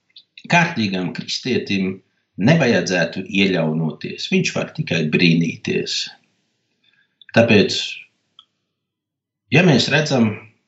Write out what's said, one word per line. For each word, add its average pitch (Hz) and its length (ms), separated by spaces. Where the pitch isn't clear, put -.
kārtīgam 101 680
kristietim 98 920
nevajadzētu 95 880
ieļaunoties, 82 1040
viņš 190 240
var 82 200
tikai 82 360
brīnīties. - 1000
Tāpēc, - 640
ja 165 120
mēs 143 260
redzam 131 400